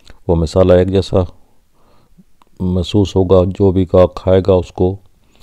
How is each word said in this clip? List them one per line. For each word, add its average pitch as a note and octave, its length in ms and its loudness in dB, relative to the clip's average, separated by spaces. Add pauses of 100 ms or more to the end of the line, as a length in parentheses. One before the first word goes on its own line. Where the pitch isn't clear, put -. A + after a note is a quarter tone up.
(280)
वो F2+ 80 0
मसाला F#2 400 2
एक F#2 140 0
जैसा F#2+ 360 -2 (1300)
महसूस F#2 560 -2
होगा, F#2+ 280 2
जो G2 280 -2
भी F#2 140 0
का F#2 220 4
खाएगा F#2+ 460 0
उसको F2+ 380 -4 (500)